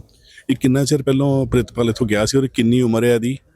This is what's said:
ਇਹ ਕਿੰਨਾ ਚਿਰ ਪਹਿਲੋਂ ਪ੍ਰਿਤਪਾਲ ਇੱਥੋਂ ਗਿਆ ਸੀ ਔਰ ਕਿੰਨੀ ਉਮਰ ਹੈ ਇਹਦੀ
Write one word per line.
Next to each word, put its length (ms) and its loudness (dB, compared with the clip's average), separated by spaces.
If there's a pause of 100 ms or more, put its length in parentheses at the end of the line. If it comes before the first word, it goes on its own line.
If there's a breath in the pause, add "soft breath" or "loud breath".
(500 loud breath)
ਇਹ 60 0
ਕਿੰਨਾ 280 0
ਚਿਰ 180 -2
ਪਹਿਲੋਂ 440 0
ਪ੍ਰਿਤਪਾਲ 440 -2
ਇੱਥੋਂ 160 -2
ਗਿਆ 180 0
ਸੀ 140 0
ਔਰ 80 0
ਕਿੰਨੀ 360 0
ਉਮਰ 220 0
ਹੈ 100 4
ਇਹਦੀ 240 -4 (180)